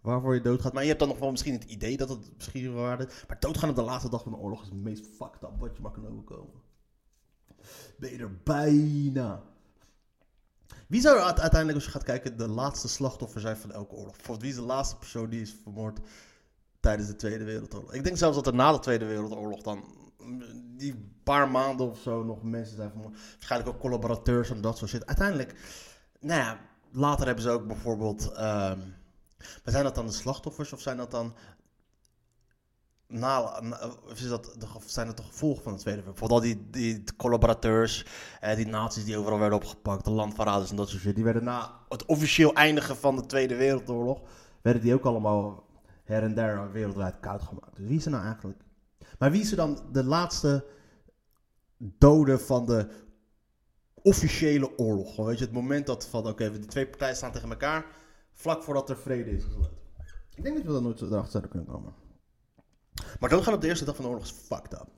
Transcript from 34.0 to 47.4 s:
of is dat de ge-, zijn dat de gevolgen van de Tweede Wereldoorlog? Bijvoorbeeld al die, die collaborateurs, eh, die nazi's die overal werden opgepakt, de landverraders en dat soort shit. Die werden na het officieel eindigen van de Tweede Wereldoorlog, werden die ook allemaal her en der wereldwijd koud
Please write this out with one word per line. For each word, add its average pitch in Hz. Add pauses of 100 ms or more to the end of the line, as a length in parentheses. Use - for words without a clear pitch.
of 113
is 127
dat 120
de 107
ge-, 110
zijn 117
dat 110
de 113
gevolgen -
van 107
de 95
Tweede 104
Wereldoorlog? 98
Bijvoorbeeld 117
al 104
die, 113
die -
collaborateurs, 113 (340)
eh, 107
die 110
nazi's 110
die 107
overal 104
werden 104
opgepakt, -
de 107
landverraders 104
en 101
dat 101
soort 95
shit. 98
Die 110
werden 117
na 120 (100)
het -
officieel 151
eindigen 147
van 135
de 127
Tweede 131
Wereldoorlog, 127 (400)
werden 120
die 117
ook 135
allemaal 104 (400)
her 110
en 110
der 104
wereldwijd 98
koud 98